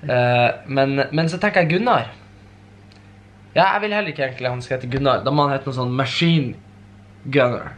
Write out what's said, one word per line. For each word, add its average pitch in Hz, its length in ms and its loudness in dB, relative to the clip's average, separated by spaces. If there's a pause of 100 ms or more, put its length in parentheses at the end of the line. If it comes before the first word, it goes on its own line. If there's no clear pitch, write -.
Eh, 123 460 2 (180)
men, 139 340 0 (100)
men 160 180 0
så 170 100 -6
tenker 202 240 2
jeg 156 140 0
Gunnar. 185 340 0 (1400)
Ja, 185 180 4
jeg 202 80 0
vil 208 140 -4
heller 196 160 -2
ikke 143 160 -4
egentlig 127 240 -6
han 123 100 -8
skal 131 160 -6
hete 127 140 -8
Gunnar. 131 320 0
Da 131 80 0
må 147 160 2
han 139 80 0
hete 135 100 -6
noe 127 140 -6
sånn 123 160 -2
Machine 135 580 0 (720)
Gunner. 127 540 0